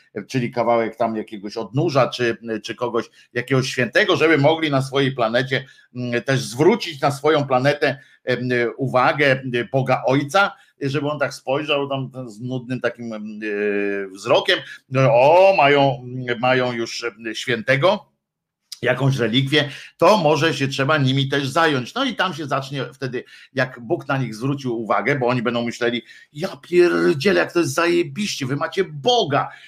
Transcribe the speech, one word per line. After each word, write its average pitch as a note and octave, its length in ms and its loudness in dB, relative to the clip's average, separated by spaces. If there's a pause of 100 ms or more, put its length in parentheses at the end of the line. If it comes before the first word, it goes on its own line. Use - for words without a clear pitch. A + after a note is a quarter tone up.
(280)
czyli A#2+ 220 -2
kawałek A#2 460 0
tam A2+ 200 -2
jakiegoś G#2 400 -10
odnóża, A#2+ 520 0
czy, A#2 280 -2 (260)
czy A2+ 120 -10
kogoś, A#2 360 -4 (220)
jakiegoś B2+ 360 -2
świętego, E3+ 480 2
żeby D3+ 220 4
mogli D#3+ 320 4
na C3+ 120 2
swojej C3+ 300 0
planecie, B2+ 520 0 (320)
mm, A#2+ 260 -4
też C3+ 180 0
zwrócić D3 600 0
na C#3+ 100 2
swoją D3 340 2
planetę, C3+ 540 0 (260)
em, B2+ 240 -2 (280)
uwagę C3+ 640 2 (300)
Boga B2+ 340 0
Ojca, D3 460 2 (300)
żeby C#3+ 260 -2
on D3 100 -4
tak C3 160 -2
spojrzał C#3+ 540 -2
tam C3+ 220 -4 (180)
z G#2+ 120 -16
nudnym B2 400 -6
takim, A#2 320 -4
em, G#2+ 300 -10
e, G2+ 640 -2
wzrokiem, C#3+ 500 0 (320)
no, C3 100 0 (120)
o, E3+ 440 6
mają, C#3 520 4 (320)
mają B2+ 320 2
już, A#2 320 -6
em, A2+ 300 -8
świętego, C3+ 800 0 (680)
jakąś C3 340 2
relikwię, C3+ 540 0 (260)
to F#3 200 6
może D#3 380 2
się C3+ 140 -2
trzeba C#3 300 0
nimi C#3 300 2
też C#3+ 200 -2
zająć. D3 460 0
No C4 100 -2
i A#3+ 120 -4
tam F#3 180 -2
się D3+ 120 -8
zacznie C3+ 380 -6 (100)
wtedy, B2 300 -6 (300)
jak B2+ 260 -4
Bóg C3+ 280 -6
na C#3 100 0
nich A2+ 160 -4
zwrócił B2 480 -4
uwagę, G#2+ 340 0
bo B2 100 -2
oni B2 160 0
będą A#2+ 220 -2
myśleli: A#2 380 -2 (300)
Ja F3 240 -8
pierdzielę, F3 840 2
jak D#3+ 120 -2
to F3 60 2
jest D3+ 160 0
zajebiście, E3+ 720 -2
wy C3 100 -2
macie D#3+ 280 -4
Boga, D3+ 640 0 (200)